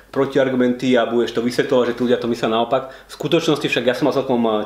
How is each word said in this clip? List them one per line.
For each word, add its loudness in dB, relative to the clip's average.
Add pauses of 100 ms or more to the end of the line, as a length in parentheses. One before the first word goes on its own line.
(100)
protiargumenty 2
a 4
budeš 0
to -4
vysvetľovať, 0
že -2
tí -6
ľudia 2
to -4
myslia -2
naopak. -2
V -20
skutočnosti 0
však -2
ja 2
som 0
mal 0
celkom, 0
e, 2 (160)